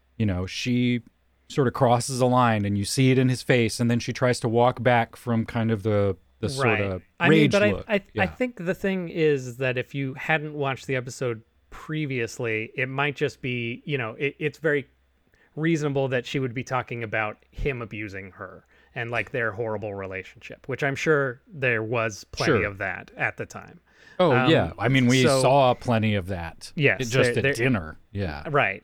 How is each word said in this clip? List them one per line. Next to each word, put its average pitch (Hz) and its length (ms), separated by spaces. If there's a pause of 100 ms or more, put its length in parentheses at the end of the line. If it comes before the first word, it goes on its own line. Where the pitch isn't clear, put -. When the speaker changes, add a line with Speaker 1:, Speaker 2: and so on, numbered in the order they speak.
(180)
Speaker 1:
You 113 100
know, 92 180
she 123 560 (480)
sort 135 180
of 113 60
crosses 123 480
a 127 40
line, 120 400
and 101 120
you 101 80
see 131 260
it 127 60
in 131 100
his 127 140
face, 117 380
and 120 100
then 120 100
she 120 140
tries 123 280
to 127 80
walk 120 340
back 120 320
from 113 300
kind 113 260
of 101 120
the, 101 320 (240)
the 110 100
sort 135 180
Speaker 2:
Right. 110 140
Speaker 1:
of 95 220 (160)
Speaker 2:
I 170 100
mean, 160 100
Speaker 1:
rage 147 120
Speaker 2:
but 202 120
I, 208 80
Speaker 1:
look. - 160
Speaker 2:
I, 220 80
I 196 60 (120)
Speaker 1:
Yeah. 196 140
Speaker 2:
think 254 380
the 180 80
thing 190 360
is 139 480
that 127 200
if - 160
you 135 220
hadn't 156 380
watched 135 340
the 135 80
episode 123 460 (280)
previously, 123 1040
it 127 120
might 139 280
just - 260
be, 123 440
you 143 120
know, 117 200
it, 143 220
it's 151 180
very 147 300 (680)
reasonable 147 520
that 127 180
she - 140
would 131 140
be 123 100
talking 120 400
about 107 340 (140)
him 127 300
abusing 101 500
her 90 340 (300)
and, 117 160
like, 113 200
their 117 200
horrible 107 420
relationship, - 720
which 131 160
I'm 139 120
sure 139 520
there 127 360
was 113 480
plenty 127 300
Speaker 1:
Sure. 104 40
Speaker 2:
of 101 120
that 95 400
at 120 200
the 107 80
time. - 340 (400)
Speaker 1:
Oh, 175 120
Speaker 2:
Um, 127 180
Speaker 1:
yeah. 107 300
I 107 80
mean, 131 200
we 131 160
Speaker 2:
so 135 180
Speaker 1:
saw 127 320
plenty 110 420
of 90 120
that. 85 480
Speaker 2:
Yes, 131 260
Speaker 1:
It 127 40
just 117 80 (200)
Speaker 2:
there, 117 40
Speaker 1:
at 113 60
Speaker 2:
there 139 100
Speaker 1:
dinner. 113 440 (140)
Yeah. 85 380
Speaker 2:
Right. 107 340